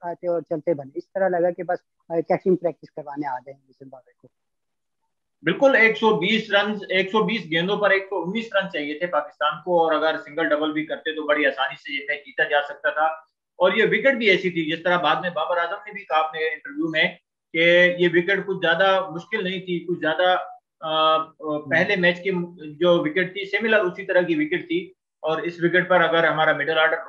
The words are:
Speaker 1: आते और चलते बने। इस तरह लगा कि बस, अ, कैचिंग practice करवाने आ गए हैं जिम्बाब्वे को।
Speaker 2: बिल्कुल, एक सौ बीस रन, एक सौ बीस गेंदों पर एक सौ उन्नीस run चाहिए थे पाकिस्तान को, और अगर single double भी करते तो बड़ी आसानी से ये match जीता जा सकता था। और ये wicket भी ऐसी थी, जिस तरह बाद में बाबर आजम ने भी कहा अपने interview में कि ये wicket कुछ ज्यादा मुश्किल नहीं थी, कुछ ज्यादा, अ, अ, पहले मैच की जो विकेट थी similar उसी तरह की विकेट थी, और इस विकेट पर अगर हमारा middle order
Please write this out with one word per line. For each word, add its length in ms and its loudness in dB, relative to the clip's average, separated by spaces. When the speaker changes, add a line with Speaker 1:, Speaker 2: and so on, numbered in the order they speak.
Speaker 1:
आते 240 -8
और 140 -2
चलते 320 -4
बने। 220 -8
इस 100 -8
तरह 220 0
लगा 240 2
कि 120 -10
बस, 200 -6
अ, 80 0
कैचिंग 380 0
practice 320 -6
करवाने 380 -10
आ 100 -6
गए 140 -16
हैं 200 -20
जिम्बाब्वे 500 -20
को। 80 -20
Speaker 2:
बिल्कुल, 320 4
एक 220 4
सौ 160 4
बीस 380 0
रन, 280 2
एक 200 0
सौ 120 2
बीस 240 -2
गेंदों 300 0
पर 140 2
एक 140 0
सौ 100 -8
उन्नीस 400 -4
run 140 -2
चाहिए 320 -6
थे 40 -2
पाकिस्तान 600 -4
को, 160 2
और 120 2
अगर 240 0
single 260 -6
double 280 0
भी 140 -4
करते 300 -8
तो 120 -6
बड़ी 180 2
आसानी 340 -2
से 140 -12
ये 160 -8
match 100 -6
जीता 240 -6
जा 180 2
सकता 300 -4
था। 340 -2
और 200 4
ये 60 4
wicket 300 2
भी 140 2
ऐसी 220 2
थी, 200 -2
जिस 120 -6
तरह 140 2
बाद 240 0
में 120 -4
बाबर 240 -2
आजम 180 -2
ने 180 -14
भी 100 -14
कहा 160 0
अपने 320 -2
interview 360 -6
में 300 -2
कि 40 0
ये 40 6
wicket 380 0
कुछ 160 -4
ज्यादा 480 2
मुश्किल 340 -6
नहीं 180 -6
थी, 180 -6
कुछ 200 -6
ज्यादा, 340 2
अ, 400 2
अ, 200 -14
पहले 540 0
मैच 240 2
की 100 -4
जो 280 4
विकेट 320 -2
थी 100 -6
similar 340 2
उसी 240 -2
तरह 200 2
की 120 0
विकेट 300 -2
थी, 300 -4
और 220 -2
इस 160 -8
विकेट 280 2
पर 120 6
अगर 240 4
हमारा 280 2
middle 240 -2
order 200 4